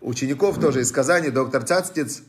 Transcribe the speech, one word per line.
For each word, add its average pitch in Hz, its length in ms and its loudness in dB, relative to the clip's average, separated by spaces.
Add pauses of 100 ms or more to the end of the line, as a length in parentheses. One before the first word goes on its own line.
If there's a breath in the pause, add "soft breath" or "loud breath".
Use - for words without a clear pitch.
учеников, 135 580 -2
тоже 131 220 2
из 117 100 0
Казани, 151 380 2
доктор 131 340 0
Цацтис, 175 640 -2